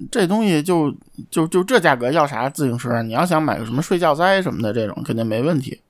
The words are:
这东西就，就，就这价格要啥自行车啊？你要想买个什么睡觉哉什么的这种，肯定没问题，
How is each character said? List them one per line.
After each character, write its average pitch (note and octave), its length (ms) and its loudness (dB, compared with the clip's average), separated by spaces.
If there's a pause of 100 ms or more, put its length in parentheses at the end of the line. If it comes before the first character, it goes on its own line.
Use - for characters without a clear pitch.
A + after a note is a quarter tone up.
(120)
这 G#3 160 2
东 G#3+ 160 0
西 E3+ 200 2
就， E3 280 0 (400)
就， D#3+ 180 0
就 F3+ 160 2
这 A#3+ 140 4
价 D#3+ 160 4
格 A#2+ 160 0
要 D#3 160 4
啥 C3 220 -4
自 C#3 180 -2
行 A#2+ 120 -2
车 B2 120 -6
啊？ A#2 120 0
你 A2+ 100 -8
要 D#3 140 0
想 D#3+ 160 2
买 A#2 160 0
个 A2+ 60 -6
什 A2+ 80 -8
么 C3 100 0
睡 F#3 160 0
觉 D#3+ 160 4
哉 F#3 260 2
什 F3+ 120 -2
么 A2+ 100 -6
的 G#2+ 100 0
这 A2+ 140 -2
种， - 180 -8
肯 A#2+ 100 -4
定 A#2 100 -2
没 A2 180 -2
问 D#3+ 180 0
题， - 300 -10